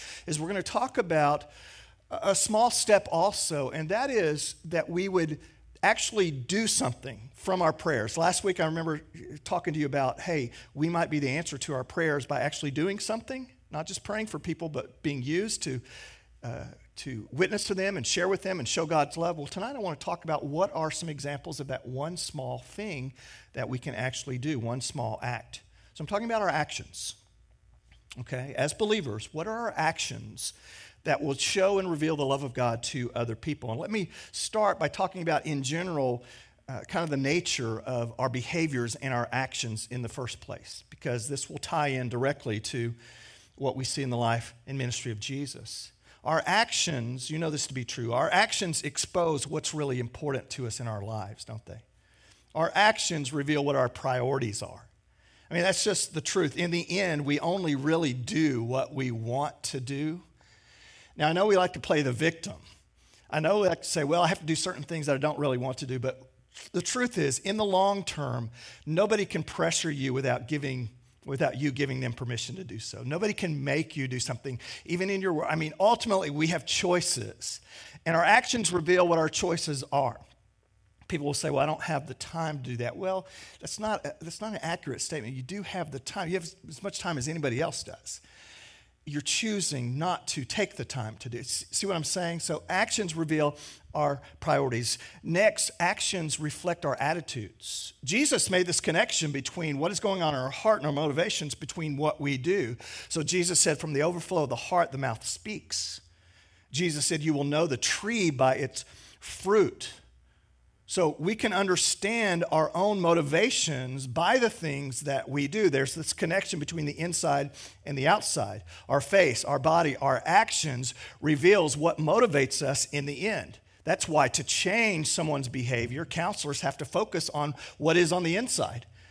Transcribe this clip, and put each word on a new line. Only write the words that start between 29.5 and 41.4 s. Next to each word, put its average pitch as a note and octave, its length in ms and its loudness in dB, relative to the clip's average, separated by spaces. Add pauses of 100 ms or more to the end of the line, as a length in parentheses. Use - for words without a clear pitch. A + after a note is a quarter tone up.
our A#3 180 -4
actions C3+ 800 -2 (500)
that D3 180 2
will C#3+ 120 0
show F#3+ 460 2
and F#3 120 0
reveal D#3 240 0
the C#3+ 100 0
love C#3 180 2
of B2+ 100 -6
God A#2+ 300 0
to B2 300 -4
other A#2 220 -2
people? B2+ 360 -6
And A#2+ 80 -4
let F#3 120 -6
me G#3 180 -2 (220)
start - 480 0
by D3+ 80 2
talking F#3 340 -4
about, D#3 240 0
in D3 180 -2
general, C#3+ 600 -2 (460)
uh, B2+ 180 -8
kind E3+ 160 -2
of E3 60 -2
the C#3+ 80 0
nature C3+ 640 0
of A#2 360 -4
our B2+ 120 0
behaviors B2 680 -2
and C3+ 180 -4
our A#2+ 200 0
actions B2 580 -4
in B2 100 -6
the A#2+ 60 -6
first A#2 320 -8
place, - 500 -14
because A#2+ 380 -4
this C#3 220 -6